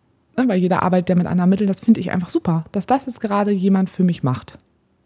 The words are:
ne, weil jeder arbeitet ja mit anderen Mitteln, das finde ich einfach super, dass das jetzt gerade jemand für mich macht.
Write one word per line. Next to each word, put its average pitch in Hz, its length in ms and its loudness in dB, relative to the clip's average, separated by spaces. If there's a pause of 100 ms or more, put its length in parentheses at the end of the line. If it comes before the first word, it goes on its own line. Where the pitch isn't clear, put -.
(360)
ne, 254 120 0
weil 277 100 0
jeder 180 240 0
arbeitet 180 280 0
ja 180 40 0
mit 175 120 2
anderen 180 240 2
Mitteln, 196 180 2
das 190 120 -4
finde 226 200 2
ich 175 100 -8
einfach 175 180 -4
super, 165 440 -2
dass 202 140 -4
das 277 200 0
jetzt 247 140 -12
gerade 202 300 0
jemand 190 400 2
für - 140 0
mich 175 180 0
macht. - 360 -4 (480)